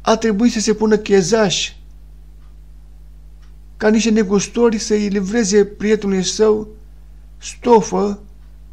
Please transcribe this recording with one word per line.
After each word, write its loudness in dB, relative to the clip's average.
A 0
trebuit 0
să -4
se 0
pună 2
chezaș 0
ca 0
niște 2
negustori 0
să-i -2
livreze 0
prietenului -2
său 0
stofă 0